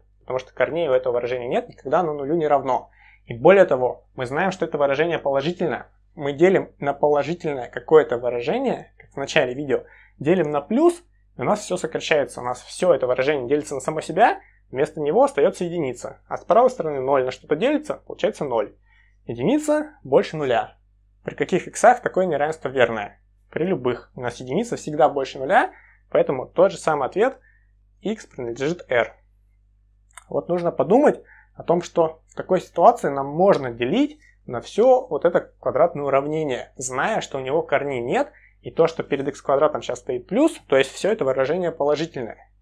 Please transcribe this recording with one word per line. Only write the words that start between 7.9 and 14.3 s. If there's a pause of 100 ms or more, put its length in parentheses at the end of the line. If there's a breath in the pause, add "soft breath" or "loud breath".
выражение,
как
в
начале
видео, (360 soft breath)
делим
на
плюс, (340)
и
у
нас
всё
сокращается.
У
нас
всё
это
выражение
делится
на
само
себя, (320 loud breath)